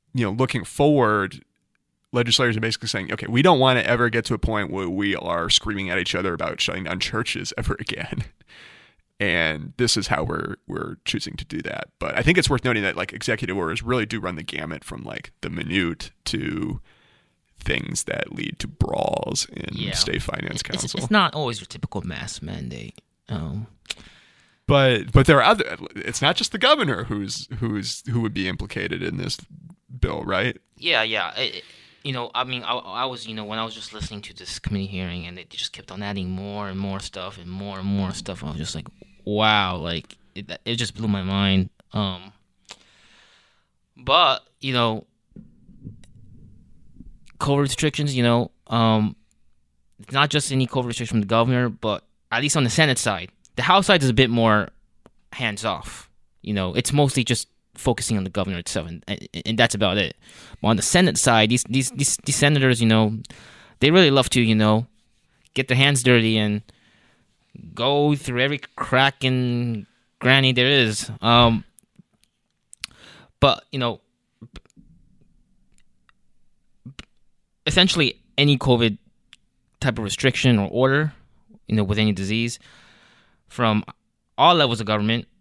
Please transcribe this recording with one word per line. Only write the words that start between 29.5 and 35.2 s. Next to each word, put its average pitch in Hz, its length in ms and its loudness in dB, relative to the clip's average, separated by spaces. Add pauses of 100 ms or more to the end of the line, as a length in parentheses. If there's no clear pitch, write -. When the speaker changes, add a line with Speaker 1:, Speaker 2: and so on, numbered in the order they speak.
Speaker 1:
bill, 76 260 -2
right? 95 320 -2 (200)
Speaker 2:
Yeah, 147 240 0
yeah. 110 380 -4
It, 123 160 -4
it, 87 80 -14 (400)
you 139 100 -6
know, 120 220 -6
I 123 80 -2
mean, 127 200 -8
I, 98 100 -4
I 120 320 -6
was, 123 200 -10
you 110 80 -12
know, 110 120 -10
when 110 140 -6
I 113 60 -4
was 113 80 -12
just 117 200 -16
listening 107 280 -10
to - 140 -18
this - 240 -12
committee 98 260 -4
hearing 92 400 -10